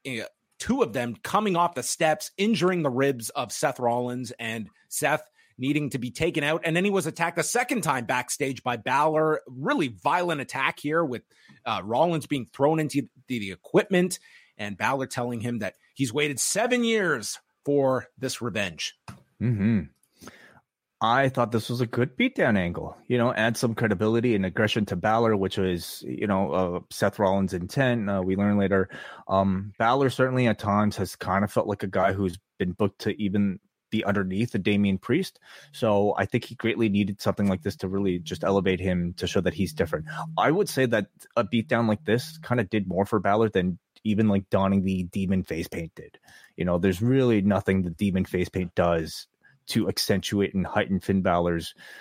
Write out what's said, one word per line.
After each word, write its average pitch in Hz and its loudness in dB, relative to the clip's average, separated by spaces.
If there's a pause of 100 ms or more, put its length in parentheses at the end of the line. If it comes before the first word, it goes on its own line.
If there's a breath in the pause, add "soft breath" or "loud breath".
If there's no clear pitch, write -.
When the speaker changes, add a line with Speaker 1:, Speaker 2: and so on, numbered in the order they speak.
Speaker 1:
uh, 120 -6 (360)
two 262 2
of 165 2
them 120 -2
coming 196 2
off 170 2
the - -4
steps, - 0
injuring 185 2
the 139 2
ribs 127 0
of 123 -6
Seth 139 -2
Rollins, 123 -2
and 113 -6 (200 soft breath)
Seth 151 -2 (300 soft breath)
needing 143 -2
to 131 -4
be 120 -6
taken 156 0
out. 160 0
And 165 0
then 180 2
he 208 2
was 185 0
attacked 170 -4
a 160 0
second 240 -2
time 131 0
backstage 131 -4
by 120 -2
Balor. 151 2
Really 139 -2
violent 151 -2
attack 135 -4
here 160 0
with, 123 -6 (440 soft breath)
uh, 104 -2
Rollins 139 0
being 131 -4
thrown 156 2
into 147 -2 (180)
the, 120 -4
the 98 -6
equipment, 180 0 (360 loud breath)
and 104 -8
Balor 131 0
telling 120 -6
him 120 -4
that 101 -6 (200 soft breath)
he's 131 -2
waited 147 -2
seven 240 0
years 185 -2 (240)
for 135 2 (100)
this 127 -6
revenge. 98 -6 (440)
Speaker 2:
Mm-hmm. 107 2 (1200 loud breath)
I 131 4
thought 120 0
this 110 -2
was 123 -4
a 120 0
good 120 -2
beatdown 175 2
angle, 87 -2 (120)
you 123 2
know, 120 2
add 110 2
some 117 -2
credibility 110 2
and 95 0
aggression 104 0
to - -6
Balor, 110 2
which 95 -2
was, 92 -4
you 65 -6
know, 95 0
uh, 87 0 (100)
Seth - -2
Rollins' 95 2
intent. 113 -2
Uh, 98 -2
we 95 0
learn 104 2
later. 95 2 (380 loud breath)
Um, 98 0
Balor 127 2
certainly 127 2
at 110 0
times 104 2
has 95 -4
kind 95 0
of 104 -2
felt 87 0
like 101 -4
a 101 -6
guy 95 2
who's 95 -2 (200)
been 90 -2
booked 98 -2
to 104 -4
even 101 0 (320)
be 110 -2
underneath 101 0
the 104 -2
Damian 101 2
Priest. 165 -2 (320 loud breath)
So 104 2
I 98 2
think 120 -2
he - -14
greatly 110 0
needed 101 0
something 101 0
like 92 0
this 101 -4
to 95 -6
really 95 -2
just 80 -8
elevate 95 2
him 90 -2
to - -6
show 98 0
that 87 -2
he's 92 -2
different. - -4 (320 loud breath)
I 117 4
would 196 0
say 131 0
that 110 0 (260)
a 120 2
beatdown 113 0
like 104 0
this - -2
kind 123 0
of 98 -2
did 104 0
more 92 0
for 110 0
Balor 104 2
than 90 0 (240)
even, 107 2
like, 98 2
donning 98 2
the 92 -2
demon 92 -2
face - -6
paint 165 -10
did. - -20 (380 loud breath)
You 87 -2
know, 87 2
there's 92 2
really 120 4
nothing 95 2
the 87 -2
demon 92 0
face 90 -2
paint 90 -6
does 85 0 (420 soft breath)
to 110 0
accentuate - 0
and 92 0
heighten 98 0
Finn 95 0
Balor's 87 0 (280 loud breath)